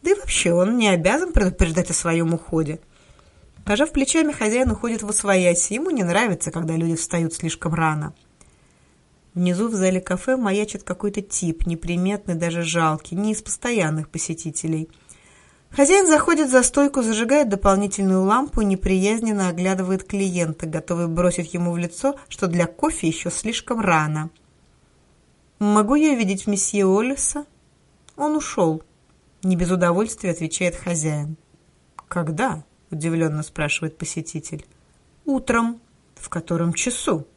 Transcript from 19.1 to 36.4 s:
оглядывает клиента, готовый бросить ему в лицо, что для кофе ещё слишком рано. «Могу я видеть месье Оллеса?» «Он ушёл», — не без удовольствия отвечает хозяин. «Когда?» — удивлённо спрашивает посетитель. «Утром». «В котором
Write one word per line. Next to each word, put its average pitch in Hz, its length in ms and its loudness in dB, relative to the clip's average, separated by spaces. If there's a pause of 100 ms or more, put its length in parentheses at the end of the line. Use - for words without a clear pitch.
оглядывает 185 560 -2
клиента, 175 640 -2
готовый 170 420 -4
бросить 175 460 0
ему 175 180 -2
в 170 60 -4
лицо, 214 380 -2 (120)
что - 180 -6
для 170 200 0
кофе - 400 -2
ещё 160 240 -4
слишком - 500 -6
рано. 156 480 0 (1300)
«Могу 208 340 4
я 302 200 4
видеть 196 320 -2
месье 202 380 0
Оллеса?» 247 640 0 (680)
«Он 302 200 0
ушёл», — 165 460 -2 (600)
не 185 140 2
без 175 140 0
удовольствия 180 640 0
отвечает 170 440 -4
хозяин. 156 640 -4 (680)
«Когда?» — 160 580 -4 (260)
удивлённо 160 520 -2
спрашивает 156 540 -6
посетитель. - 680 -10 (580)
«Утром». 233 560 0 (360)
«В - 120 -16
котором 170 460 -2